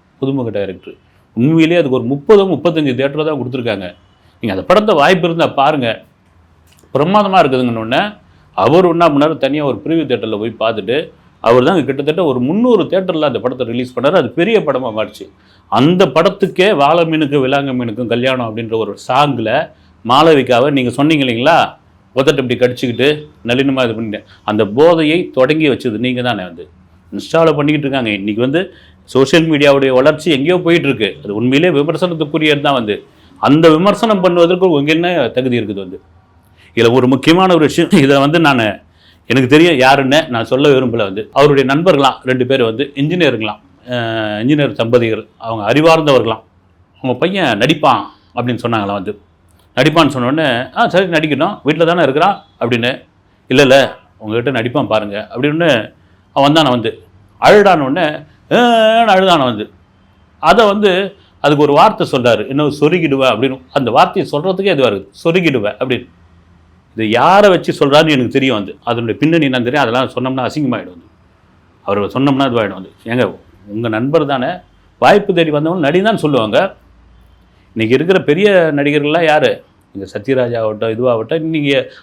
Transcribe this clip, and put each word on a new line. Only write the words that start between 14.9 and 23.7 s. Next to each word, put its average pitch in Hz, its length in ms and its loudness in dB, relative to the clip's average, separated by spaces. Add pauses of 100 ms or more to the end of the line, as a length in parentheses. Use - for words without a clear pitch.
மாறிச்சு. 107 340 -8 (460)
அந்த 151 340 2
படத்துக்கே 180 720 0
வாழை 156 280 2
மீனுக்கு 156 340 -2
விலாங்க 139 360 -2
மீனுக்கும் 120 340 -6
கல்யாணம் 120 400 -2
அப்படின்ற 110 300 -8
ஒரு 101 200 -4
சாங்ல 127 520 -2 (560)
மாளவிகாவை 131 640 4
நீங்க 127 200 -2
சொன்னீங்க 147 340 0
இல்லைங்களா, 127 320 0 (580)
ஒத்தட்டை 135 260 0
இப்படி 123 160 -2
கடிச்சுக்கிட்டு 123 500 -2 (380)
நளினமா 131 380 0